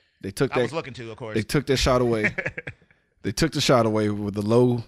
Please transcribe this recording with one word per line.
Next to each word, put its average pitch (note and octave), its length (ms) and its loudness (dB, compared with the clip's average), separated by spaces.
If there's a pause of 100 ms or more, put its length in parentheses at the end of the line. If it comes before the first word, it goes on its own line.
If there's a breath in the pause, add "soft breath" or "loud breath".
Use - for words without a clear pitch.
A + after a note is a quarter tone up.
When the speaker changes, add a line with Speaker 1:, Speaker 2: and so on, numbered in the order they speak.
(200)
Speaker 1:
They F#2+ 100 -10
took C3 220 -2
Speaker 2:
I C3 40 -4
Speaker 1:
that, B2+ 60 2
Speaker 2:
was A#2+ 100 -4
looking C#3 220 -8
to, A2+ 160 -14
of G#2+ 60 -14
course. A2 180 -12
Speaker 1:
they A2 80 -2
took B2+ 240 -2
that C3 120 0
shot B2+ 220 2
away. A#2 400 0
Speaker 2:
<laughs> - 840 -14
Speaker 1:
They - 100 -4
took E3 200 0
the D3 100 -2
shot A#2+ 240 6
away G#2+ 240 2
with G#2 240 -4
the G#2 80 -4
low A#2+ 460 4